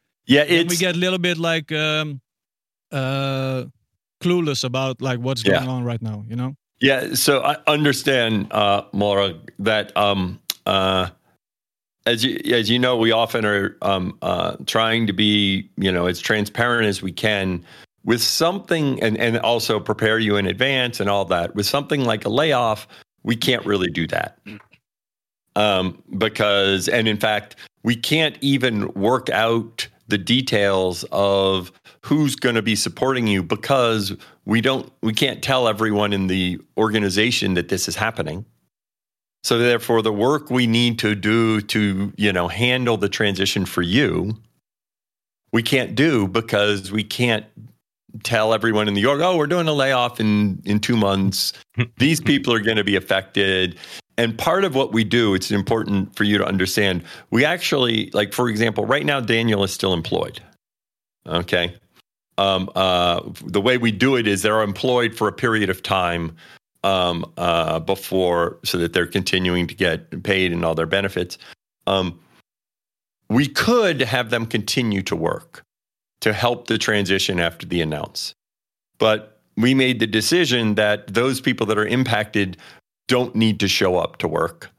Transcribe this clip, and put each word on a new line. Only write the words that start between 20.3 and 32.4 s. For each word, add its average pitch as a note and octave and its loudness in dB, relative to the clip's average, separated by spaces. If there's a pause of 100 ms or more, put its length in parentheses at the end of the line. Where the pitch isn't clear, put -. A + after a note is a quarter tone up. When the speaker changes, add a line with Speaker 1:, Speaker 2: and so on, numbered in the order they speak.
Speaker 1:
in G2 0
advance B2 0
and G2+ 0
all G2+ 2
that. F2 -2
With G#2 0
something C#3 0
like A2 0
a - -4
layoff, A#2+ 0 (360)
we A2+ -2
can't A#2+ -2
really F#2 0
do D#2 -4
that. - -4 (1160)
Um, F#2+ 0 (160)
because, G2+ 2
and A2 2
in G#2+ 0
fact, G#2+ -2 (280)
we A#2 0
can't D3+ -2
even B2 0
work A2+ 0
out A#2 -2 (200)
the G#2 0
details G2 0
of F#2+ 2 (300)
who's D3 0
gonna A#2 0